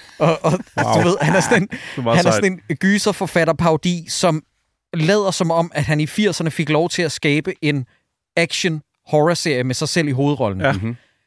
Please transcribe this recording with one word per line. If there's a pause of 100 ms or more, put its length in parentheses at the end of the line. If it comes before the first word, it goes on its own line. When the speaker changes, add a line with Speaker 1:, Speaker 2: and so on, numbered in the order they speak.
(200)
Speaker 1:
Og,
og (320)
Speaker 2:
Wow. (100)
Speaker 1:
du
ved,
han
er
sådan
en,
Speaker 2:
Det (200)
er
meget
Speaker 1:
han
er
Speaker 2:
sejt.
Speaker 1:
sådan (100)
en
gyser-forfatter-parodi,
som (500)
lader
som
om,
at
han
i
firserne
fik
lov
til
at
skabe
en (760)
action-horror-serie
med
sig
selv
i
hovedrollen.
Speaker 2:
Ja.
Speaker 3:
Mhm. (320)